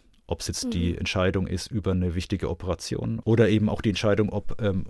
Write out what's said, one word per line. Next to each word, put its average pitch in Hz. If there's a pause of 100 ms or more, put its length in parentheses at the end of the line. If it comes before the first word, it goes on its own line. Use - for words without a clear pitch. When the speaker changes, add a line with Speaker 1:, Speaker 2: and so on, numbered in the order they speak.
(280)
Speaker 1:
Ob's -
jetzt -
die 87
Speaker 2:
Mhm. -
Speaker 1:
Entscheidung 92
ist 90
über 98
eine 90
wichtige 92
Operation 113
oder 110
eben 107
auch -
die 113
Entscheidung, 101
ob, -
ähm, 95